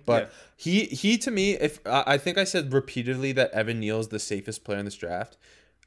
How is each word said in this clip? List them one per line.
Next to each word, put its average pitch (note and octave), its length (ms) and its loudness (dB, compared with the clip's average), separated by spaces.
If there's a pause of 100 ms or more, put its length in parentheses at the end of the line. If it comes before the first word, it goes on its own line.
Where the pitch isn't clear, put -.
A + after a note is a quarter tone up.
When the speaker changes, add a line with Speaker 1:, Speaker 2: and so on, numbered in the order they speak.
Speaker 1:
but A2+ 180 4
Speaker 2:
Yeah. - 60 -8 (280)
Speaker 1:
he, G3 280 2
he G#3 320 2
to A#3+ 140 -2
me, G3+ 220 2
if - 340 -2
I, C3 200 2
I C#3+ 100 4
think F3 200 -2
I G3 60 2
said D#3+ 300 -2
repeatedly C3 600 0
that B2+ 180 4
Evan A2 280 -2
Neal A2 200 0
is A2 100 -4
the G#2+ 100 -4
safest G#2 440 -6
player G2+ 160 -4
in G2+ 60 -6
this G2+ 100 -8
draft. F2+ 420 -8 (500)